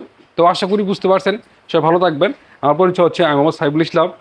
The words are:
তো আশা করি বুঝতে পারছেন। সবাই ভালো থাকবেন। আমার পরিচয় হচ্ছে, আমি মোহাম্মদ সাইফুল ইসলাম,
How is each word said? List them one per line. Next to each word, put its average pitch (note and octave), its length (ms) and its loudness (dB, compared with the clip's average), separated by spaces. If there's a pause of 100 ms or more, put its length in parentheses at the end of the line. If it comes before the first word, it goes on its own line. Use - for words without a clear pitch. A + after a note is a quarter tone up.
(360)
তো E3 100 2
আশা F3+ 220 0
করি G#3 160 -2
বুঝতে G3 240 -4
পারছেন। F#3+ 300 0 (320)
সবাই D#3+ 180 0
ভালো F3 120 2
থাকবেন। F3 320 0 (300)
আমার D3 140 0
পরিচয় F3+ 300 2
হচ্ছে, D#3+ 200 0
আমি D3+ 80 0
মোহাম্মদ D3 200 2
সাইফুল D3+ 280 -2
ইসলাম, E3 260 0 (140)